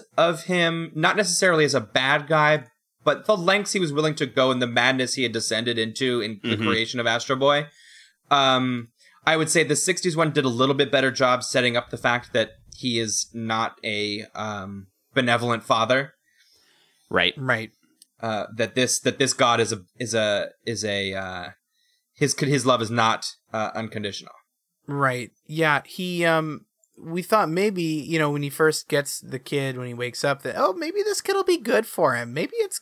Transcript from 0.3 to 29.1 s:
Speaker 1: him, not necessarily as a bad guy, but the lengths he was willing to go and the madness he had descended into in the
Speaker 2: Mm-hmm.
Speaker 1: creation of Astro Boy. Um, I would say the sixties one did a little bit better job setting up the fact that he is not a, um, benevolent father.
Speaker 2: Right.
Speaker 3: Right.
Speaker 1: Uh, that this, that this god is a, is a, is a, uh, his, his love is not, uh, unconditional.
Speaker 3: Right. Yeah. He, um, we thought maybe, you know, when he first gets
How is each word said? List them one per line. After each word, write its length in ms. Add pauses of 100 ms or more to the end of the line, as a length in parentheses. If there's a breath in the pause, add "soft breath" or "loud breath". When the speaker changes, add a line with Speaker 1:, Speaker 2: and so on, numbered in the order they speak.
Speaker 1:
him, 520
not 220
necessarily 480
as 100
a 60
bad 460
guy, 360 (400)
but 220
the 100
lengths 380
he 60
was 120
willing 240
to 100
go 260
and 100
the 60
madness 480
he 80
had 100
descended 440
into 440
in 220
the 120
Speaker 2:
Mm-hmm. 120
Speaker 1:
creation 340
of 60
Astro 280
Boy. 320 (640 soft breath)
Um, 600 (360 soft breath)
I 120
would 120
say 140
the 120
sixties 420
one 140
did 140
a 40
little 260
bit 160
better 200
job 320
setting 340
up 120
the 80
fact 360
that 180 (240)
he 240
is 340
not 500
a, 500
um, 540 (260)
benevolent 500
father. 500 (960 soft breath)
Speaker 2:
Right. 280
Speaker 3:
Right. 340 (500)
Speaker 1:
Uh, 240 (100)
that 200
this, 240
that 200
this 140
god 260
is 140
a, 80 (180)
is 140
a, 360 (160)
is 200
a, 280
uh, 360 (640)
his, 260
his 260
love 160
is 100
not, 340 (260)
uh, 240
unconditional. 580 (540)
Speaker 3:
Right. 440 (160)
Yeah. 380
He, 380
um, 420 (380)
we 200
thought 260
maybe, 340
you 360
know, 120
when 120
he 60
first 380
gets 320